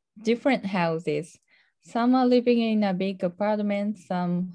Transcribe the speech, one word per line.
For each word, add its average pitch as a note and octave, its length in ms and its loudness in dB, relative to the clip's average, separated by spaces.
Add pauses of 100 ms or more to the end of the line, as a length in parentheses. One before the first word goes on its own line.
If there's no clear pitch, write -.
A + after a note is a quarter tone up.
(200)
different A#3 460 0
houses. E3+ 720 -2 (420)
Some A#3+ 340 0
are B3+ 140 4
living A#3+ 320 4
in A3 240 0
a G3 80 0
big F#3+ 320 -4
apartment, G#3 720 -2
some F3+ 580 -4